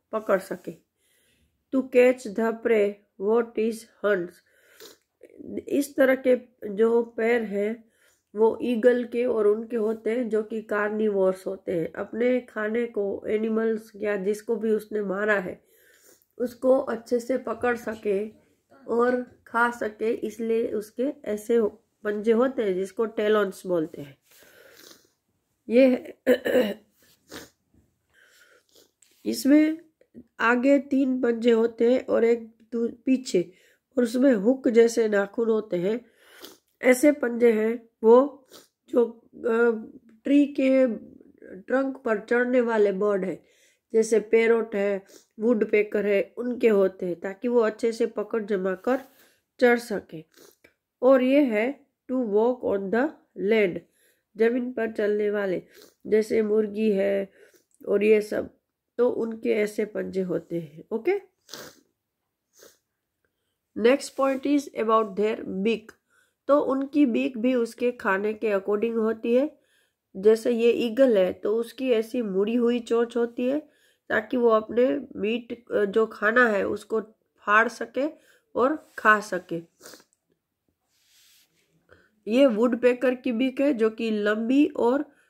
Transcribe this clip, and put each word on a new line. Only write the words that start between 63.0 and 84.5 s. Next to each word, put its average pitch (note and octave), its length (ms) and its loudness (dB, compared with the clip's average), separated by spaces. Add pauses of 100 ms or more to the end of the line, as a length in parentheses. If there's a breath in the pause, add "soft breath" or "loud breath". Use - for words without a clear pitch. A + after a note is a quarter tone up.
next B3 420 0
point C4+ 260 -2
is C#4 300 -2
about A3 400 0
their G#3+ 320 -2
beak। G3 440 -4 (560)
तो C#4+ 120 4
उनकी C4+ 460 0
बीक B3+ 320 -2
भी B3 180 0
उसके A#3+ 360 -2
खाने G#3+ 420 -2
के G#3+ 140 -6
according G#3 480 -2
होती A3+ 400 -2
है। C#4+ 240 0 (560)
जैसे A3 360 2
ये A#3 200 2
ईगल A#3 460 2
है F#3 160 2
तो G#3 220 -4
उसकी A#3 360 -4
ऐसी A3+ 300 -2
मुड़ी G#3 340 -2
हुई A#3+ 240 0
चोंच A#3 380 -2
होती A#3+ 300 -4
है C#4+ 220 -4 (400 soft breath)
ताकि A3 280 -2
वो A#3+ 120 2
अपने A#3+ 680 0
मीट, A3+ 560 -8
अ, G#3 140 0
जो G#3+ 200 0
खाना A3 420 2
है G3+ 200 0
उसको G#3+ 360 -6 (420)
फाड़ G#3+ 220 4
सके B3 400 -6 (480 soft breath)
और C#4+ 420 0
खा G#3+ 220 4
सके। F3+ 420 -8 (2750 loud breath)
ये B3 180 4
वुडपेकर B3 720 2
की B3+ 160 -4
बीक B3+ 300 -2
है C#4+ 120 2
जो A3 160 0
कि A3+ 220 -4
लंबी A3 560 0